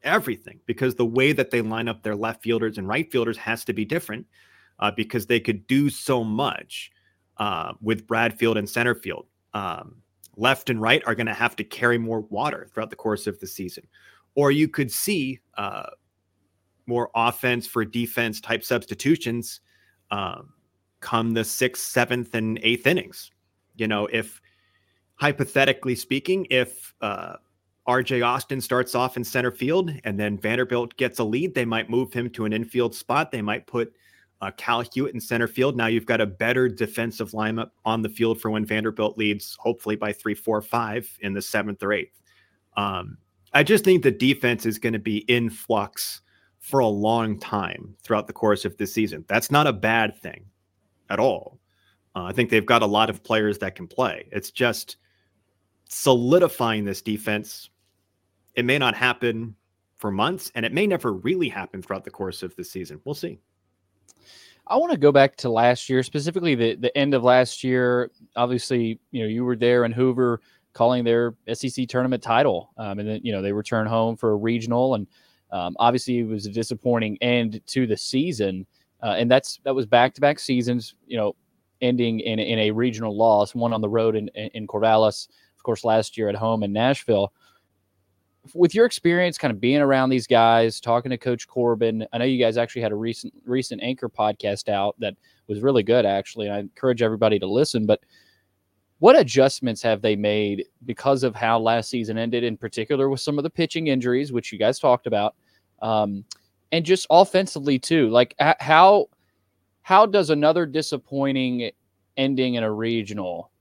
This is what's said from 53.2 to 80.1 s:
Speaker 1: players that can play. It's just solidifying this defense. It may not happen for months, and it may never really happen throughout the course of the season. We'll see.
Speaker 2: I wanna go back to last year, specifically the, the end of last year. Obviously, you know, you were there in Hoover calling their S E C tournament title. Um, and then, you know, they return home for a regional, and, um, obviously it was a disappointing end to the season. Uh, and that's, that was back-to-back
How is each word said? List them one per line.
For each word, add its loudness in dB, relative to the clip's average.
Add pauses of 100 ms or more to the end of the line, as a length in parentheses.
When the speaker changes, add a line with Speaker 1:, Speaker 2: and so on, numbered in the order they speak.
Speaker 1:
players 0
that -8
can -16
play. -4
It's -8
just -2 (920)
solidifying -2
this -8
defense. -10 (840)
It -2
may 0
not 0
happen -2 (400)
for -6
months, -4
and -4
it -4
may 0
never -2
really -2
happen -10
throughout -8
the -14
course -8
of -12
the -12
season. -12
We'll -8
see. -10 (1300)
Speaker 2:
I 0
wanna 2
go 6
back 6
to -4
last 2
year, 2
specifically -2
the, 2
the -2
end 2
of 2
last 4
year. 2 (240)
Obviously, 0 (100)
you -6
know, -2
you -4
were -2
there 4
in 0
Hoover 0 (340)
calling 2
their 2 (140)
S -6
E -2
C -4
tournament -2
title. 0
Um, -8
and -6
then, -6
you -4
know, -4
they -2
return -2
home 0
for 0
a 2
regional, 0
and, -6 (420)
um, -6
obviously 2
it -4
was -6
a -8
disappointing -2
end 0
to -2
the 0
season. -2 (380)
Uh, -2
and 2
that's, 2
that 0
was -2
back-to-back 4